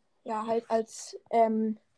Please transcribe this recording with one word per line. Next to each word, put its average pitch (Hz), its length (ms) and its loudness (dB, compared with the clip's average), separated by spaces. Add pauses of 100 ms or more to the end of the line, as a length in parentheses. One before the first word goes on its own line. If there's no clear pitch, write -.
(240)
ja, 220 240 -6
halt 226 240 -2
als, - 480 -4 (120)
ähm, 220 460 2 (200)